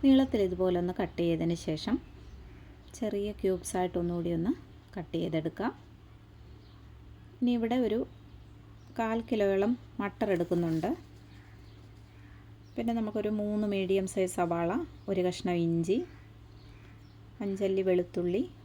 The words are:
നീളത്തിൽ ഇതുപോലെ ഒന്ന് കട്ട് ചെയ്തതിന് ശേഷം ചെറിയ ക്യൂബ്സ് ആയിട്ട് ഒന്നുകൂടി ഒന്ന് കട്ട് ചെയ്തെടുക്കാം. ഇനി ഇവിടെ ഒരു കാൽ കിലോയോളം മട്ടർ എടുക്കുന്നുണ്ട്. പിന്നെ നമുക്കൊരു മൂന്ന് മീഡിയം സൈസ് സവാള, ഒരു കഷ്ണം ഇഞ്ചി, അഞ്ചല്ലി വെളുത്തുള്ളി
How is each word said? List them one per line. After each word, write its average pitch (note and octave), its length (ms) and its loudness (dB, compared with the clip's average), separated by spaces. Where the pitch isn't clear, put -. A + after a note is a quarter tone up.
നീളത്തിൽ C4 420 6
ഇതുപോലെ F3+ 380 2
ഒന്ന് F3+ 180 0
കട്ട് - 220 -2
ചെയ്തതിന് E3 420 2
ശേഷം F#3 320 -2
ചെറിയ G#3 320 -2
ക്യൂബ്സ് F#3 380 0
ആയിട്ട് F3+ 240 0
ഒന്നുകൂടി E3+ 340 0
ഒന്ന് F3 160 0
കട്ട് E3 260 -8
ചെയ്തെടുക്കാം. E3 500 -2
ഇനി B3 180 2
ഇവിടെ A3+ 280 2
ഒരു G#3+ 120 2
കാൽ A3+ 180 0
കിലോയോളം G3+ 420 4
മട്ടർ G3+ 340 -2
എടുക്കുന്നുണ്ട്. E3+ 540 2
പിന്നെ A#3 240 0
നമുക്കൊരു G#3+ 420 -2
മൂന്ന് G#3 320 0
മീഡിയം F#3+ 400 2
സൈസ് F#3 240 2
സവാള, E3+ 320 2
ഒരു F#3 180 2
കഷ്ണം F3 380 0
ഇഞ്ചി, E3 340 2
അഞ്ചല്ലി F#3+ 480 0
വെളുത്തുള്ളി F3+ 540 2